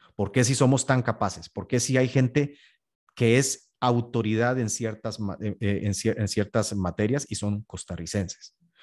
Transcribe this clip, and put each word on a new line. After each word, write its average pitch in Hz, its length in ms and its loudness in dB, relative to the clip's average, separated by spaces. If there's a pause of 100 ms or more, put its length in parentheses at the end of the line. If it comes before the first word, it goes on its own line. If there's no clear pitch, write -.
(160)
¿Por 98 180 -4
qué 127 100 4
si 120 100 2
somos 131 320 4
tan 127 160 4
capaces? 110 480 -2
¿Por - 160 -10
qué 123 140 0
si 127 160 0
hay 127 140 4
gente 139 480 2 (580)
que 117 220 4
es - 280 -2 (140)
autoridad 120 800 0
en 113 100 -2
ciertas 110 500 -8
ma-, 101 220 -6
eh, 104 180 -4
eh, 101 240 0
en 101 100 0
cier-, 110 260 -2
en 104 80 0
ciertas 104 480 -2
materias 107 540 -2
y 104 60 -8
son 104 280 -4
costarricenses. - 920 -8 (260)